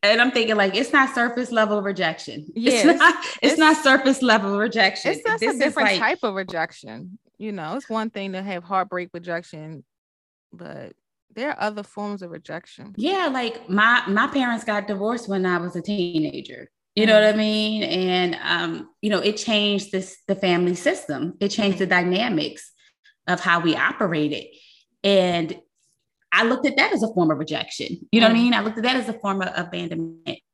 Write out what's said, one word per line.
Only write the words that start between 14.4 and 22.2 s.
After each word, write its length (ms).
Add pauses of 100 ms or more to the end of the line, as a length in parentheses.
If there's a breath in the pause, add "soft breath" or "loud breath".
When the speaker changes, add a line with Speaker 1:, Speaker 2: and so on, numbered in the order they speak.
Speaker 1:
got 220
divorced 420
when 180
I 120
was 160
a 80
teenager. 880 (240)
You 120
know 120
Speaker 2:
Mm. 60
Speaker 1:
what 100
I 20
mean? 460
And, 600
um, 480 (120)
you 80
know, 100
it 180
changed 520
this, 280 (100)
the 80
family 400
system. 640
It 80
changed 300
the 100
Speaker 2:
Mm-hmm. 220
Speaker 1:
dynamics 600 (560 soft breath)